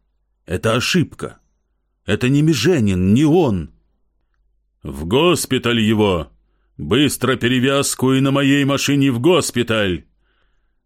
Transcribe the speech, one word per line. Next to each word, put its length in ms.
Это 280
ошибка. 640
Это 240
не 140
Меженин, 720
не 100
он. 460
"В 220
госпиталь 760
его! 520
Быстро 600
перевязку 760
и 60
на 120
моей 320
машине 480
в 80
госпиталь!" 840